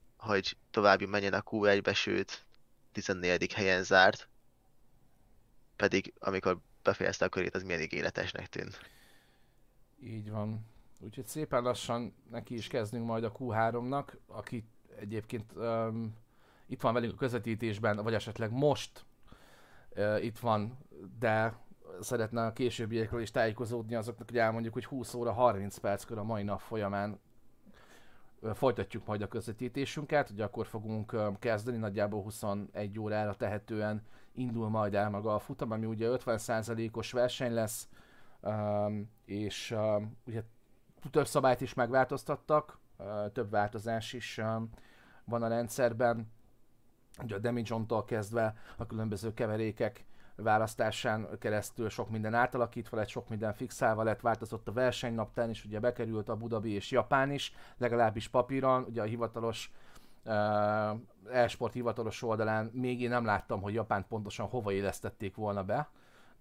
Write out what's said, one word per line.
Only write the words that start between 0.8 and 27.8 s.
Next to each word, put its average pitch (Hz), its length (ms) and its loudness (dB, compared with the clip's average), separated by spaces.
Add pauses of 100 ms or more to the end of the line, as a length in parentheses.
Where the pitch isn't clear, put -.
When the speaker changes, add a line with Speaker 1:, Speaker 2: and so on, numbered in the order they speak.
Speaker 1:
menjen 98 280 0
a 98 180 0
Q 104 140 2
egybe, 101 280 6
sőt, - 520 -2 (460)
tizennegyedik 90 600 0
helyen 95 320 2
zárt. 95 460 8 (1500)
Pedig 98 440 2
amikor 92 380 0 (260)
befejezte 95 420 2
a 92 40 0
körét, 90 260 -2
az 92 80 -4
milyen 90 180 -2
ígéretesnek 85 680 -4
tűnt. - 320 -10 (1200)
Speaker 2:
Így 107 260 -10
van. 107 360 -4 (380)
Úgyhogy 117 220 -12
szépen 143 380 0
lassan 120 520 -2 (140)
neki 117 240 -10
is 113 140 -4
kezdünk 117 380 -2
majd 113 180 0
a 113 160 -2
Q 127 100 -4
háromnak, 120 680 0 (100)
aki 110 380 -8 (340)
egyébként, 110 560 -6
öm, 113 600 -2 (500)
itt - 160 -8
van 117 120 4
velünk 117 200 0
a 98 40 -14
közvetítésben, 110 840 0
vagy 113 100 0
esetleg 107 380 -2
most, 135 540 2 (840)
ö, 104 280 2
itt 110 220 -2
van, 113 380 0 (420)
de 113 340 4 (460)
szeretne 113 460 0
a 107 80 -2
későbbiekről 113 680 0
is 107 100 -6
tájékozódni, 113 640 0
azoknak, 110 340 -6
hogy 117 80 -2
elmondjuk, 113 360 2
hogy 123 120 -6
húsz 127 280 -8
óra 120 180 0
harminc 101 460 2
perckor 104 400 -4
a 104 60 -4
mai 107 200 -4
nap 101 160 -4
folyamán, 101 600 -4 (1200)